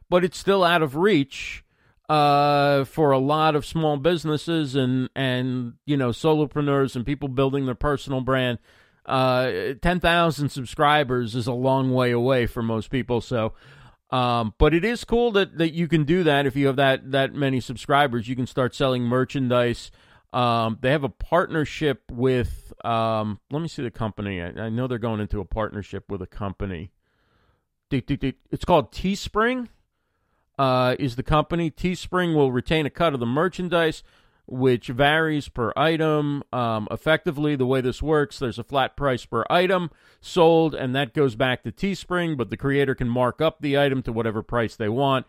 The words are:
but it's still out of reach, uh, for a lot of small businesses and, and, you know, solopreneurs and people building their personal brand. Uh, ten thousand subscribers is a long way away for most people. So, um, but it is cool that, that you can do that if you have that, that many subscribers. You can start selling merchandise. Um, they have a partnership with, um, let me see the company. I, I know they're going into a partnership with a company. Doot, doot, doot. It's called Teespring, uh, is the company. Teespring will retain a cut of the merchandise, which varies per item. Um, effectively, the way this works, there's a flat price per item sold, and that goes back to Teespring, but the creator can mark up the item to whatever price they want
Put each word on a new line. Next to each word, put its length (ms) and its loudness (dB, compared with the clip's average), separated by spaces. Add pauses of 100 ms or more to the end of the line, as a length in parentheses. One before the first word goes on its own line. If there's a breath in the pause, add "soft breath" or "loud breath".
(100)
but 120 4
it's 140 -2
still 260 2
out 200 4
of 140 -2
reach, 680 0 (460)
uh, 720 4
for 280 2
a 60 4
lot 360 2
of 100 0
small 320 0
businesses 800 0
and, 400 0
and, 600 -4 (120)
you 100 0
know, 140 0
solopreneurs 840 0
and 100 -4
people 220 -4
building 380 0
their 80 -4
personal 460 -2
brand. 380 0 (480 soft breath)
Uh, 760 0
ten 200 0
thousand 500 2
subscribers 840 0
is 120 -4
a 60 -2
long 420 2
way 160 2
away 360 2
for 160 -6
most 280 -2
people. 300 -2
So, 340 -2 (560 soft breath)
um, 480 0
but 160 6
it 100 2
is 200 -2
cool 280 2
that, 240 0
that 160 -2
you 160 -2
can 160 2
do 200 2
that 220 2
if 100 -2
you 100 2
have 100 2
that, 360 0
that 200 0
many 280 0
subscribers. 680 0
You 80 -6
can 100 -2
start 280 -2
selling 300 0
merchandise. 840 0 (420 soft breath)
Um, 480 0
they 100 0
have 120 2
a 60 -2
partnership 1040 -2
with, 640 -2 (120)
um, 560 -2 (100)
let 120 -4
me 60 -6
see 140 -10
the 80 -4
company. 500 -6
I, 80 -6
I 200 -8
know 180 -2
they're 120 -4
going 220 -2
into 200 -4
a 40 -8
partnership 640 -6
with 140 -8
a 40 -8
company. 640 -8 (960)
Doot, 180 -4
doot, 140 -4
doot. 160 -4 (140)
It's 140 -6
called 280 2
Teespring, 760 -2 (880)
uh, 440 2
is 160 -4
the 80 -4
company. 460 0
Teespring 640 -2
will 160 4
retain 340 0
a 40 -4
cut 220 0
of 60 -4
the 80 -2
merchandise, 800 0 (420 soft breath)
which 400 0
varies 640 2
per 260 -4
item. 800 0
Um, 400 -2
effectively, 640 0
the 100 0
way 140 2
this 200 -2
works, 380 0
there's 200 -6
a 60 -10
flat 320 -2
price 280 -2
per 260 -4
item 400 2 (300 soft breath)
sold, 560 4
and 180 -4
that 180 -2
goes 220 2
back 300 -2
to 80 -6
Teespring, 640 -4
but 140 -4
the 60 -6
creator 380 0
can 140 -4
mark 320 0
up 200 0
the 160 0
item 280 2
to 80 -6
whatever 320 -2
price 320 -2
they 120 -2
want 400 0